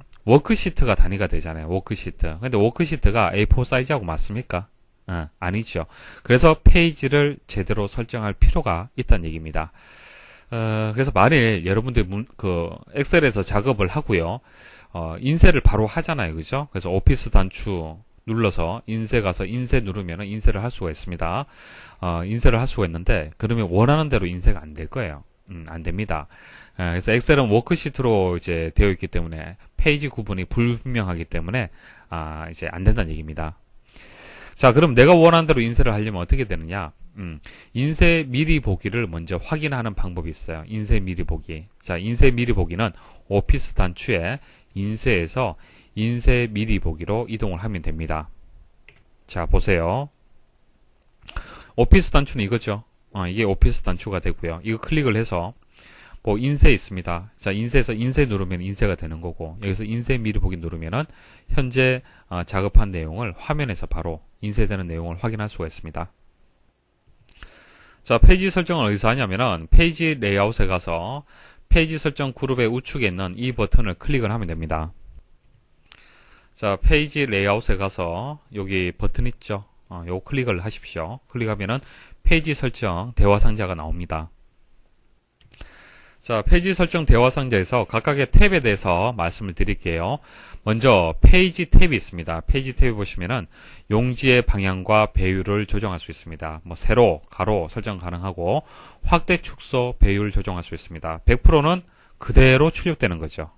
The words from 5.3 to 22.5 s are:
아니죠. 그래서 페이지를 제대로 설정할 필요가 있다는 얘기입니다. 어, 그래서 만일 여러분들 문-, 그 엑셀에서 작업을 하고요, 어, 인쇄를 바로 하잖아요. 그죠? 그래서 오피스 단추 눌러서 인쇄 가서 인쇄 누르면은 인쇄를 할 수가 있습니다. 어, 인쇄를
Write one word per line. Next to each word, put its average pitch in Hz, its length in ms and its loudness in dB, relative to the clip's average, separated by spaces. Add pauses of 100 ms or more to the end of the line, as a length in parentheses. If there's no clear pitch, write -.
아니죠. 92 460 -6 (360)
그래서 - 400 6
페이지를 147 840 6
제대로 104 400 -4
설정할 107 480 -6
필요가 95 600 2
있다는 104 300 2
얘기입니다. 80 480 -8 (800)
어, 110 420 -4
그래서 131 220 -2
만일 113 500 4
여러분들 110 400 0
문-, 98 220 -8 (100)
그 87 320 -4 (240)
엑셀에서 135 500 2
작업을 104 440 0
하고요, 101 540 -2 (520)
어, 82 260 -10
인쇄를 151 440 6
바로 - 240 4
하잖아요. 139 480 -4
그죠? 131 380 -8
그래서 90 180 -6
오피스 107 400 0
단추 92 680 0 (300)
눌러서 107 600 -2
인쇄 113 360 -2
가서 95 240 -4
인쇄 123 340 -2
누르면은 95 460 -8
인쇄를 104 360 0
할 123 80 -6
수가 87 200 -8
있습니다. 87 560 -8 (560)
어, 85 240 -4
인쇄를 117 340 2